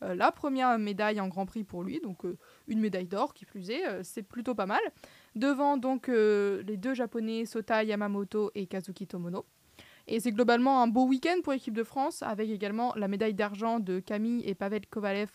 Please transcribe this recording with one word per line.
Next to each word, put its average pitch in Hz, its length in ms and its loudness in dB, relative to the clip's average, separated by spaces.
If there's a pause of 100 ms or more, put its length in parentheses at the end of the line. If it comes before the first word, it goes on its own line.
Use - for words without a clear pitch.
euh, 185 100 -2
la 208 160 6
première 254 480 2
médaille 208 420 0
en 190 60 -2
Grand 190 200 -4
Prix 214 180 -8
pour 175 180 -8
lui, 196 180 -4
donc, 190 240 -8
euh, 180 140 -6 (300)
une 220 100 0
médaille 190 300 0
d'or 208 260 -2
qui - 100 -20
plus 190 260 -12
est, 311 160 -2
euh, 196 180 -4
c'est - 180 -10
plutôt 233 320 -6
pas 202 120 0
mal. 220 140 2 (540)
Devant 285 420 2
donc, 262 320 0
euh, 208 540 4
les 208 140 -4
deux 247 180 -2
Japonais, 226 500 -2
Sota 220 380 0
Yamamoto 208 720 0
et 196 120 -4
Kazuki 190 420 -8
Tomono. 180 360 -6 (640)
Et 226 140 0
c'est 233 120 0
globalement 240 500 4
un 233 40 6
beau 240 200 4
week-end 320 360 2
pour 294 100 -2
l'équipe 269 220 -4
de 226 100 0
France, 277 380 -2
avec 214 280 -2
également 214 440 -2
la 202 140 -2
médaille 208 260 0
d'argent 208 460 0
de 185 180 -2
Camille 220 460 -2
et 196 100 -2
Pavel 202 320 -4
Kovalev 202 480 -2